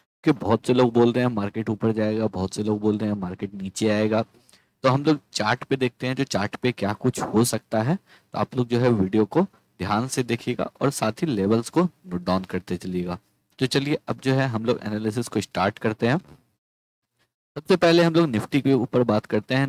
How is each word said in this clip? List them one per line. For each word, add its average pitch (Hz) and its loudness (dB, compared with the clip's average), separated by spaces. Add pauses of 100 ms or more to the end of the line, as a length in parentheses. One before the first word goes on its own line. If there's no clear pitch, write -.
(240)
कि 156 4
बहुत 110 0
से 127 2
लोग 123 4
बोल 120 6
रहे 123 0
हैं 123 0
market 107 -4
ऊपर 110 0
जाएगा, 110 0
बहुत 95 -4
से 107 -6
लोग 107 -2
बोल 107 0
रहे 110 -2
हैं 101 -4
market 95 -8
नीचे 101 -2
आएगा। 107 0 (600)
तो 135 4
हम 135 2
लोग 151 2 (120)
chart 110 -2
पे 135 -2
देखते 127 -4
हैं, 127 -4
जो 139 -2
चार्ट 101 -4
पे 127 -2
क्या 98 -4
कुछ - -4
हो 107 2
सकता 110 -4
है। 143 0
तो - -14
आप 104 -4
लोग 123 -2
जो 120 0
है 123 4
video 104 2
को 170 0 (340)
ध्यान 104 -2
से 131 -4
देखिएगा 120 -4 (100)
और 135 2
साथ 110 -4
ही 170 -2
लेवल्स 113 0
को 165 2
note 90 -4
down 92 0
करते 90 -8
चलिएगा। 90 -6 (400)
तो 131 0
चलिए 143 -2 (100)
अब 120 -8
जो 131 2
है 135 2
हम 113 -4
लोग 120 0
analysis 107 -4
को 110 -2
start 95 -4
करते 113 -2
हैं। 139 2 (1400)
सबसे 180 2
पहले 170 6
हम 170 4
लोग 165 4
Nifty 120 0
के 135 4
ऊपर 123 2
बात 110 0
करते 110 -2
हैं। 135 2